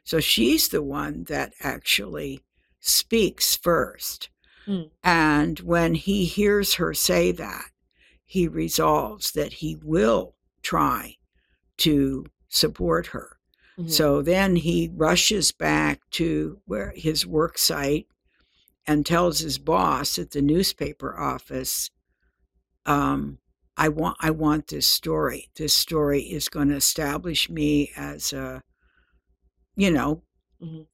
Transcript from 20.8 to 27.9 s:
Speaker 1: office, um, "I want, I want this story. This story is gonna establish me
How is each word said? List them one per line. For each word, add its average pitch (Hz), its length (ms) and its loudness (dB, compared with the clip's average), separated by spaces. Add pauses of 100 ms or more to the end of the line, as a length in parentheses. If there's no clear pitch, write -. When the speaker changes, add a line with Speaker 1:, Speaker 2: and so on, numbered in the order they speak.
Speaker 1:
office, 131 720 -6 (960)
um, 143 520 -2 (380)
"I 156 120 2
want, 151 320 -2
I 160 100 0
want 156 380 0
this 147 180 -4
story. 156 680 -2
This 151 180 -2
story 147 480 0
is 147 260 -6
gonna 143 280 0
establish 151 720 -2
me 147 480 0